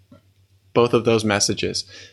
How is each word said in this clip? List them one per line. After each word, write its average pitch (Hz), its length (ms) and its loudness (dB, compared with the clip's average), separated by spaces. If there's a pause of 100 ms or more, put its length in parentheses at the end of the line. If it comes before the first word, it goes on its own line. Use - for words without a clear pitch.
(720)
Both 120 200 2
of 117 120 2
those 113 200 2
messages, 101 600 -2 (280)